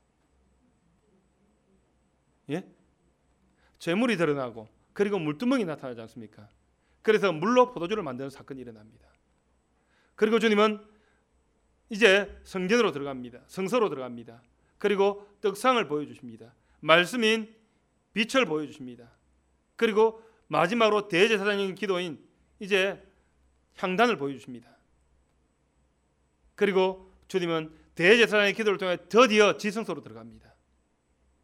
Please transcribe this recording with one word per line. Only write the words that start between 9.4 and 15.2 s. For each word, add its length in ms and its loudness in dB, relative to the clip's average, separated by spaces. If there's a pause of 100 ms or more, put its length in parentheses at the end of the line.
그리고 240 2
주님은 460 2 (1040)
이제 560 2
성전으로 480 0
들어갑니다. 540 -10
성소로 420 -2
들어갑니다. 540 -12 (360)
그리고 480 -2 (140)